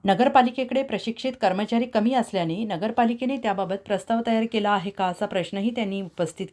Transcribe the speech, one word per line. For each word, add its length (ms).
नगरपालिकेकडे 760
प्रशिक्षित 580
कर्मचारी 440
कमी 280
असल्याने 500
नगरपालिकेने 760
त्याबाबत 380
प्रस्ताव 400
तयार 160
केला 180
आहे 180
का, 160
असा 200
प्रश्नही 460
त्यांनी 300
उपस्थित 520